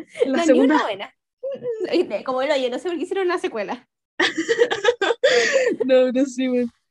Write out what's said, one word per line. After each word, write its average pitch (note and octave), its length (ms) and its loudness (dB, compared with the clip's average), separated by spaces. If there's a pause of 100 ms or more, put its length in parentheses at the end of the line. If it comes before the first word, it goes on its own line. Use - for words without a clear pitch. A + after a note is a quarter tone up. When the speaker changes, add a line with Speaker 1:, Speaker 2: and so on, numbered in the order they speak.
(280)
Speaker 1:
La C4+ 120 0
Speaker 2:
No, E4+ 60 0
Speaker 1:
segunda C4+ 300 4
Speaker 2:
ni C#4 60 4
una - 20 -2
buena. G3+ 320 -8 (1120)
Como B3+ 180 -4
el C#4+ 100 0
hoyo, C4 180 0
no B3 80 -6
sé F#4 100 -8
por E4+ 80 -4
qué C#4 60 -4
hicieron F#4 240 -4
una F4 120 0
secuela. A#3 500 -8 (300)
Speaker 1:
<laughs> A#4 1700 2
No, B3+ 280 4
no B3+ 140 2
sé, B3+ 220 -4
weón. B3 220 0 (200)